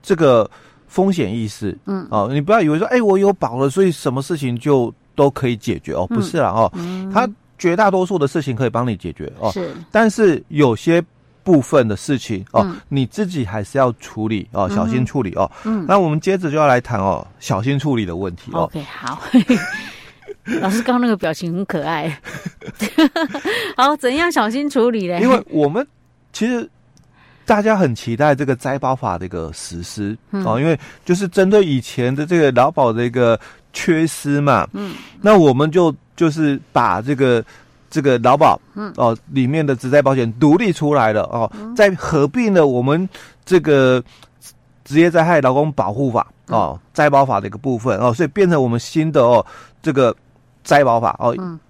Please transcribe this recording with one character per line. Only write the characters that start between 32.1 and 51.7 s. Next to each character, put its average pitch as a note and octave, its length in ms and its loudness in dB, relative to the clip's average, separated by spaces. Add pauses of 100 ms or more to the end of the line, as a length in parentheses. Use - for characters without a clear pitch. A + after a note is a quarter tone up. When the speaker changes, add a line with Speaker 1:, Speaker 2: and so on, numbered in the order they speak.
Speaker 1:
的 D3 120 -4
这 F3 120 0
个 D3 140 4
劳 B2 180 4
保 C3+ 220 0
的 A#2 140 -2
一 B2 40 -2
个 A#2 300 2 (320)
缺 D#3+ 360 0
失 C#3+ 340 -2
嘛， B2+ 320 2
Speaker 2:
嗯。 D#3+ 220 -10 (260)
Speaker 1:
那 G#3 160 6
我 D3 160 6
们 D3 160 0
就， D#3+ 240 2 (220)
就 E3 160 2
是 D3 280 0 (120)
把 G#2+ 300 2
这 C3+ 140 -2
个， B2 280 2 (460)
这 D#3 120 -4
个 C3 180 2
劳 B2 160 4
保， D3 240 4 (160)
Speaker 2:
嗯。 G#3 220 -10
Speaker 1:
哦， A#2 200 2 (120)
里 C3+ 180 0
面 D#3 180 0
的 C3+ 100 0
职 B2+ 140 -8
灾 C#3+ 120 6
保 C3+ 120 2
险 A#2+ 200 0
独 D3 240 4
立 G3+ 160 0
出 D3 200 -2
来 A2+ 200 2
了， G#2 100 0
哦， A2+ 340 -4
Speaker 2:
嗯。 A3 180 -14
Speaker 1:
再 G3+ 200 6
合 D3 320 0
并 A3 260 0
了 D#3+ 140 6
我 B2 140 0
们 D#3 260 0 (380)
这 F3+ 160 4
个 C3 420 4 (800)
职 C#3+ 160 0
业 E3+ 100 6
灾 E3 140 2
害 E3 160 2
劳 B2+ 140 2
工 D3 180 0
保 G#2 220 -4
护 C3 180 -2
法， A2+ 160 -2 (200)
哦， F2 300 -2
Speaker 2:
嗯。 - 160 -20
Speaker 1:
灾 D3 160 2
保 C#3 160 4
法 A2+ 140 0
的 G#2 80 -6
一 - 20 -8
个 - 80 -14
部 B2+ 200 -4
分， A2+ 220 -2
哦， A#2+ 140 2
所 D#3+ 120 0
以 - 20 -6
变 F#3+ 220 0
成 D#3 120 2
我 B2+ 60 2
们 A#2 100 0
新 D#3 340 -2
的， C#3+ 120 4
哦， A#2 220 4 (360)
这 D#3 120 -4
个 B2 220 2 (480)
灾 D3 200 4
保 A#2 160 4
法， A2+ 200 0
哦， A#2+ 200 0
Speaker 2:
嗯。 E3+ 200 -12 (100)